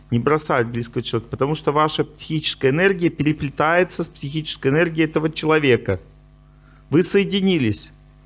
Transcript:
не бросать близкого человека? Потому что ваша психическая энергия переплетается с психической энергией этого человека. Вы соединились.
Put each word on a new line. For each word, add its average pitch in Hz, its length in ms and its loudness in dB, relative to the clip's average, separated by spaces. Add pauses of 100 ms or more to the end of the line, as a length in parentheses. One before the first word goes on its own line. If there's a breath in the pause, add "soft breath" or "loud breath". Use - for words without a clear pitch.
(100)
не 120 80 2
бросать 143 480 0
близкого 120 380 -6
человека? - 260 -6
Потому 139 240 -2
что 151 160 -4
ваша 151 320 0
психическая - 680 -2
энергия 175 380 2
переплетается 156 920 0
с 156 60 -6
психической 143 640 -4
энергией 160 340 2
этого 156 240 -2
человека. 139 680 2 (920 soft breath)
Вы 185 140 4
соединились. 185 880 0 (340)